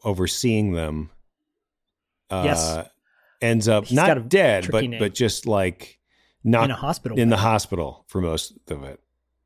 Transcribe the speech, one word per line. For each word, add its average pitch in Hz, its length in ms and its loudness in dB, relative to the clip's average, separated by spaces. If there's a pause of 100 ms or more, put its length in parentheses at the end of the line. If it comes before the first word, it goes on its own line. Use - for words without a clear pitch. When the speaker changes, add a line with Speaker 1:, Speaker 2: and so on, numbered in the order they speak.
Speaker 1:
overseeing 104 680 0
them, 78 380 -6 (1160)
uh, 92 160 -2
Speaker 2:
Yes. 82 440 -2 (520)
Speaker 1:
ends 117 260 2
up 107 180 4
Speaker 2:
He's 120 100 -4
Speaker 1:
not 165 120 4
Speaker 2:
got 151 100 2
a 120 40 -6
Speaker 1:
dead, 123 420 2
Speaker 2:
tricky 113 240 0
Speaker 1:
but, - 40 -8
Speaker 2:
name. 117 80 -8
Speaker 1:
but 101 140 -2
just, - 320 -2
like, 98 540 -2 (440)
not 113 220 4
Speaker 2:
In 131 60 0
a 113 40 -8
hospital 123 420 -6
Speaker 1:
in 117 120 4
the 113 60 4
Speaker 2:
bed. 98 60 2
Speaker 1:
hospital 101 680 -2
for 95 140 -4
most 80 320 -4 (160)
of 71 140 -10
it. 67 160 -18 (460)